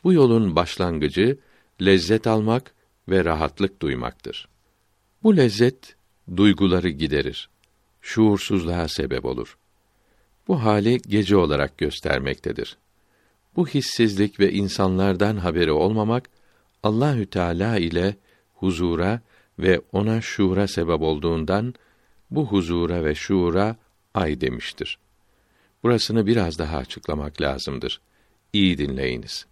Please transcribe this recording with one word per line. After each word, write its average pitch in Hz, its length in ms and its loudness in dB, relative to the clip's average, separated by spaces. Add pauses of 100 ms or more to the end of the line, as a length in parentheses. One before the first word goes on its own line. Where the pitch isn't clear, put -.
Bu 185 80 4
yolun 117 440 4
başlangıcı 87 800 0 (440)
lezzet 95 440 4
almak 110 480 -2 (340)
ve 95 160 2
rahatlık 80 580 -2
duymaktır. 62 680 -8 (760)
Bu 214 140 6
lezzet 120 600 2 (400)
duyguları 92 520 4
giderir, 71 600 -4 (520)
şuursuzluğa 90 880 0
sebep 65 360 -4
olur. 62 340 -8 (920)
Bu 156 160 0
hali 107 340 2
gece 101 380 2
olarak 73 420 2
göstermektedir. 69 960 -4 (800)
Bu 175 120 0
hissizlik 107 720 0
ve 98 120 4
insanlardan 98 840 0
haberi 85 360 0
olmamak, 107 580 0 (520)
Allahü 113 440 0
Teala 92 520 -2
ile 87 380 -2 (380)
huzura 90 680 -2 (380)
ve 87 220 2 (120)
ona 110 280 0
şuura 98 480 0
sebep 82 340 -2
olduğundan 82 720 -2 (560)
bu 147 160 -2
huzura 85 580 -2
ve 76 100 0
şuura 95 640 0 (380)
ay 76 260 -2
demiştir. - 580 -8 (840)
Burasını 113 440 0
biraz 92 320 0
daha 80 180 -4
açıklamak 73 640 -8
lazımdır. 67 600 -6 (520)
İyi 92 260 4
dinleyiniz. 65 720 -6